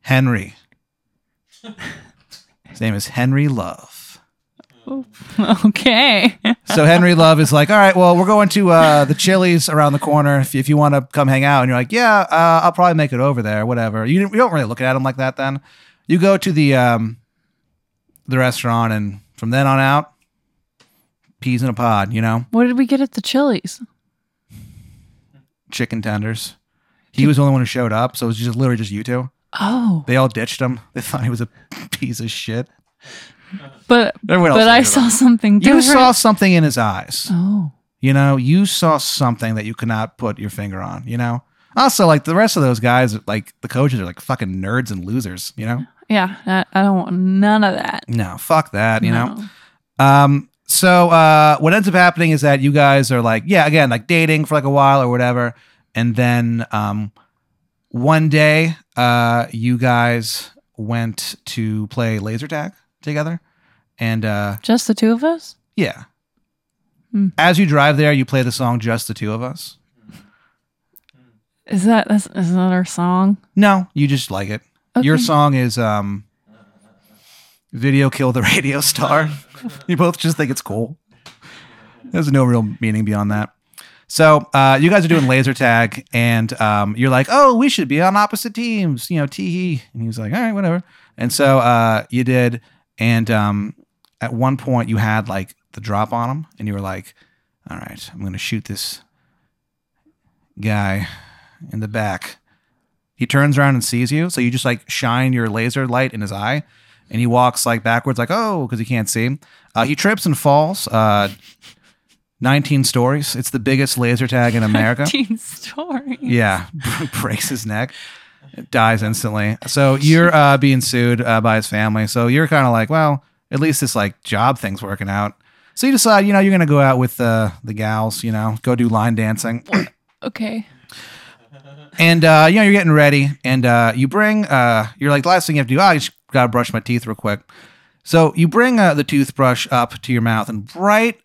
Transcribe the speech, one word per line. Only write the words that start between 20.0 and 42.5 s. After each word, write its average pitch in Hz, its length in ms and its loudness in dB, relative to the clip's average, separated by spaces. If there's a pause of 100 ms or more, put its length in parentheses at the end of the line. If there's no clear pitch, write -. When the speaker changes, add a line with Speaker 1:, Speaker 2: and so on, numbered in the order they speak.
Speaker 1:
peas 123 200 -2
in 131 80 -2
a 113 40 -4
pod, 107 400 -2
you 110 80 -2
know? 113 300 -2
Speaker 2:
What 233 140 2
did 247 120 0
we 262 100 2
get 269 140 0
at 277 100 -4
the 208 100 -8
Chili's? 262 600 -4 (1900)
Speaker 1:
Chicken 117 320 -6
tenders. 110 540 -6 (560)
He 139 160 2
was 147 100 4
the 143 60 4
only 139 80 4
one 131 100 2
who 120 40 0
showed 120 260 -4
up, 117 240 -2
so 123 100 -6
it - 20 -2
was 110 100 -4
just 117 200 -4
literally 123 200 0
just 104 140 -6
you 104 120 -8
two. 123 260 -6 (300)
Speaker 2:
Oh. 208 480 -2
Speaker 1:
They 123 80 0
all 131 140 2
ditched 113 320 -8
him. 123 180 -4 (140)
They 127 80 -8
thought 127 220 -8
he 120 60 -2
was 120 120 -6
a 117 60 -6 (240)
<laughs> - 200 -16
piece 127 300 -8
of 113 100 -8
shit. 117 360 -8 (1200)
Speaker 2:
But, 240 280 2 (120)
Speaker 1:
Everyone 175 240 4
else 135 80 4
Speaker 2:
but 220 80 6
I 233 120 6
Speaker 1:
hated 247 100 2
Speaker 2:
saw 262 160 2
Speaker 1:
him. 240 40 2
Speaker 2:
something 226 460 4
Speaker 1:
You 208 40 4
Speaker 2:
different. 269 260 6
Speaker 1:
saw 254 260 6
something 202 400 2
in 165 140 4
his 135 120 0
eyes. 104 540 -4
Speaker 2:
Oh. 180 400 -2 (300)
Speaker 1:
You 131 100 2
know, 139 240 2
you 151 300 2
saw 160 320 0
something 117 580 -4
that 107 80 -6
you 110 100 -10
could 117 140 -8
not 110 300 -6
put 107 200 -6
your 104 120 -10
finger 98 320 -10
on, 90 260 -12
you 117 100 -8
know? 120 260 -4 (340)
Also, 233 300 2
like, 151 180 4
the 165 100 -2
rest 214 220 2